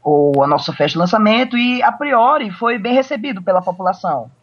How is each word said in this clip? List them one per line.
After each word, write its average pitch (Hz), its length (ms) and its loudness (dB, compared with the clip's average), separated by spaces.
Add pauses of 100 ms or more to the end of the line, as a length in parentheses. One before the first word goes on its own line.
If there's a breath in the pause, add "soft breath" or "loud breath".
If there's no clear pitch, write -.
o, 147 400 2
a 139 40 2
nossa 147 260 -2
festa 143 200 -2
de - 40 -4
lançamento 220 600 2
e, 247 260 0
a 233 80 4
priori, 262 600 2
foi 233 280 -4
bem 233 140 -2
recebido 262 480 -2
pela 180 200 0
população. 180 680 -4 (140)